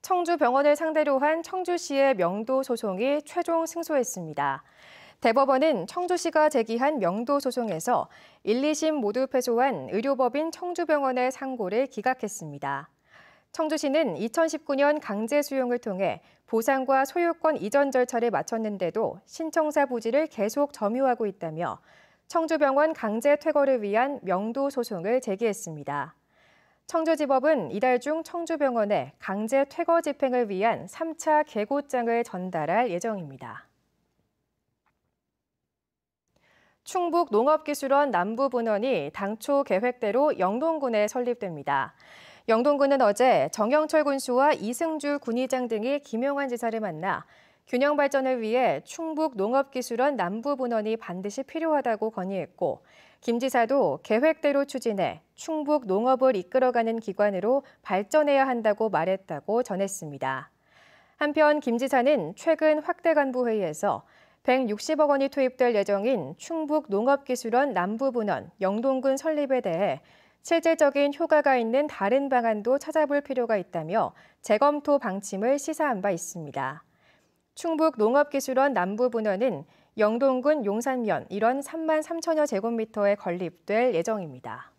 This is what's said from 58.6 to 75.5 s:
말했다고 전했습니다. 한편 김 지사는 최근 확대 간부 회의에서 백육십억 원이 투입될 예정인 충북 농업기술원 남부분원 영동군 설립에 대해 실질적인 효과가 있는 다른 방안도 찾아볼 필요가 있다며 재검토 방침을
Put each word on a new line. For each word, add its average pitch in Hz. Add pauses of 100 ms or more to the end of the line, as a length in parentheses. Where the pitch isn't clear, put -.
말했다고 185
전했습니다. 156 (640)
한편 302
김 233
지사는 254
최근 311
확대 330
간부 254
회의에서 185 (380)
백육십억 262
원이 277
투입될 254
예정인 202
충북 302
농업기술원 247
남부분원 208 (100)
영동군 262
설립에 277
대해 170 (400)
실질적인 302
효과가 294
있는 247
다른 269
방안도 233
찾아볼 285
필요가 240
있다며 170 (300)
재검토 285
방침을 208